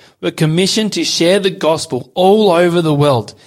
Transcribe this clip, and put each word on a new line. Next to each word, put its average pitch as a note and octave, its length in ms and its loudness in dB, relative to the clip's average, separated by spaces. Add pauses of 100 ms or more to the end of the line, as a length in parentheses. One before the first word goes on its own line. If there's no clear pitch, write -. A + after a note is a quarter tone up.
(200)
were F3 100 -4
commissioned F3+ 600 0
to E3 120 -4
share F3 360 0
the F#3+ 100 -2
gospel D#3 640 -4
all G3 380 2
over F3 280 2
the D#3 140 0
world, C#3 400 0 (120)